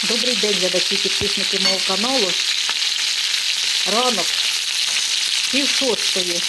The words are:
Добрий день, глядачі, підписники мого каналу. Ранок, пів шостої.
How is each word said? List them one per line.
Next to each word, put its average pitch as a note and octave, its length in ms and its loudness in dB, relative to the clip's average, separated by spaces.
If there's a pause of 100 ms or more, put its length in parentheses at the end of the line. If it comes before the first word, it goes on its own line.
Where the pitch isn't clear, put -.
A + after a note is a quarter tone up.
Добрий A#3+ 320 0
день, G3+ 240 2
глядачі, F3+ 360 2
підписники G3 640 0
мого F#3+ 180 2 (100)
каналу. G3+ 440 2 (1600)
Ранок, G#3+ 380 2 (1300)
пів C4 180 2
шостої. F#3 800 0